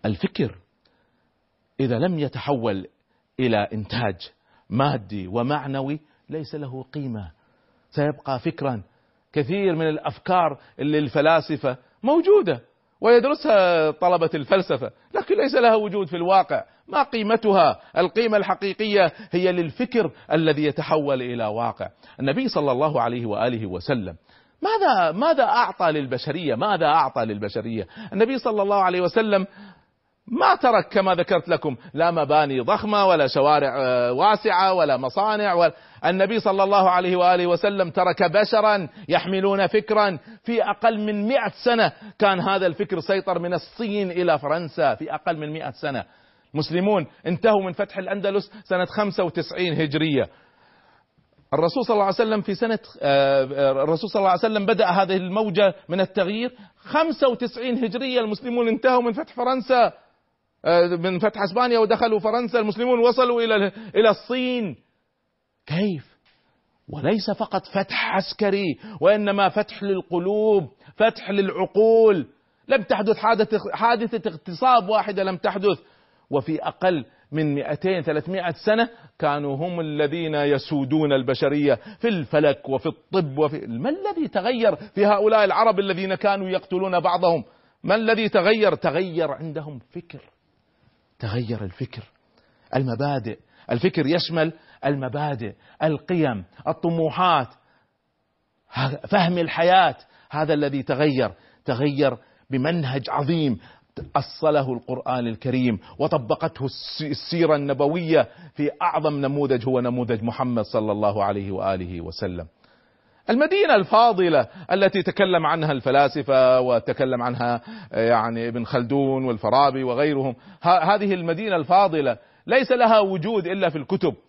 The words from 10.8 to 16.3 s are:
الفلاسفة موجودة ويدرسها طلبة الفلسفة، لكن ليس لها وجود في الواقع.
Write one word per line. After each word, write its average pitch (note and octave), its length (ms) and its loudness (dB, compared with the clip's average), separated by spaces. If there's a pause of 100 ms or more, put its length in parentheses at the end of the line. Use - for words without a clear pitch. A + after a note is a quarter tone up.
الفلاسفة D3 800 0 (260)
موجودة D#4+ 580 4 (400)
ويدرسها G3+ 920 4
طلبة E3+ 420 0
الفلسفة، D3+ 580 0 (240)
لكن G#4 220 0
ليس C#4 180 0
لها A#3 200 6
وجود G3+ 320 -2
في F3 80 -8
الواقع. E3+ 480 2 (240)